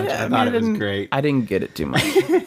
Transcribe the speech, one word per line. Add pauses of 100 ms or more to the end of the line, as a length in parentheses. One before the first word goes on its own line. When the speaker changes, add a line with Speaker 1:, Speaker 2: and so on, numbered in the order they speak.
Speaker 1:
much.
I
Speaker 2:
I
mean,
Speaker 1:
thought
Speaker 2:
I
Speaker 1:
it
was
Speaker 2:
didn't,
Speaker 1:
great.
Speaker 2:
I
didn't
get
it
too
much.
Speaker 1:
<laughs> (340)